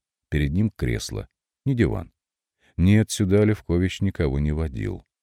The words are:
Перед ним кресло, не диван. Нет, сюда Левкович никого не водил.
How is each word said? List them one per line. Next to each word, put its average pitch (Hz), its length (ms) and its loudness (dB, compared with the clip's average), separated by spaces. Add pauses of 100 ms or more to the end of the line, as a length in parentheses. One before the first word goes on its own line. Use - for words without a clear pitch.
(300)
Перед 73 240 0
ним 101 180 0
кресло, - 560 -6 (380)
не 135 100 0
диван. 101 360 -2 (680)
Нет, 104 340 4
сюда 101 340 2
Левкович 92 560 -2
никого 76 380 -2
не 73 120 0
водил. 80 540 -6 (180)